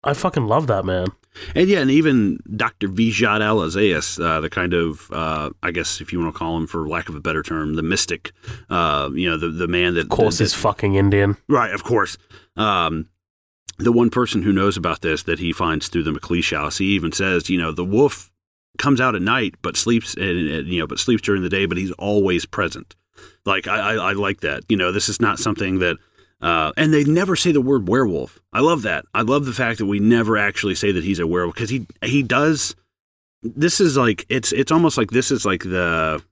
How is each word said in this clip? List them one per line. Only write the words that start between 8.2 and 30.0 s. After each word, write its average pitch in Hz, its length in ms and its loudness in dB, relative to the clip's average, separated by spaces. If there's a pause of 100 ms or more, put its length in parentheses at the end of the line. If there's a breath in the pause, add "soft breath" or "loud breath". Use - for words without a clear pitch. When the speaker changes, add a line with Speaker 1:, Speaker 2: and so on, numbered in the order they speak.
Speaker 2:
uh, 73 440 0
you 87 160 -2
know, 80 80 -2
the, 82 120 -4
the 85 180 -4
man 87 280 0
that 82 100 0
Speaker 1:
Of - 40 -16
course - 300 2
Speaker 2:
that, 110 60 4
Speaker 1:
he's - 100 -2
fucking 101 400 0
Indian. 101 420 4 (100)
Speaker 2:
Right, 120 240 2
of 98 120 -6
course. 107 340 0 (380 soft breath)
Um, 85 520 0 (720)
the 117 140 2
one 117 180 6
person 113 320 0
who 101 100 2
knows 95 260 2
about 82 240 -4
this 80 220 -2
that 82 160 -2
he 82 140 -4
finds 80 360 -2
through 85 140 -2
the 78 80 -2
McLeish 85 440 -2
house, 76 240 -6
he 95 60 0 (100)
even 82 160 -2
says, 92 380 -2
you 92 100 0
know, 80 120 -2
"The 87 140 -6
wolf 117 460 0 (480)
comes 139 200 2
out 127 160 2
at 90 60 -2
night, 113 400 0
but - 160 -4
sleeps, - 380 0
and, 87 340 -2
and, 76 180 -4
you 87 120 -2
know, 76 80 -2
but - 120 -8
sleeps 113 220 0
during 98 220 0
the 85 60 -4
day, 98 180 0
but 87 100 -4
he's 92 160 -4
always 98 540 0
present." - 480 -6 (500 loud breath)
Like, 95 220 0
I, 101 100 -2
I, 101 320 0
I - 40 0
like 98 280 -2
that. 71 280 -4
You 110 80 4
know, 90 140 2
this 101 180 -2
is 101 120 -4
not 104 180 2
something 95 400 -2
that, 87 180 0 (440 soft breath)
uh, 82 360 0
and 156 160 2
they 147 100 4
never 175 320 2
say 175 160 2
the 143 100 4
word 123 260 2
werewolf. 95 520 0 (140)
I 98 80 0
love 156 220 2
that. 87 300 -4
I 104 100 0
love 139 220 0
the 123 80 -6
fact 117 260 -2
that 107 80 0
we 101 120 0
never 110 380 4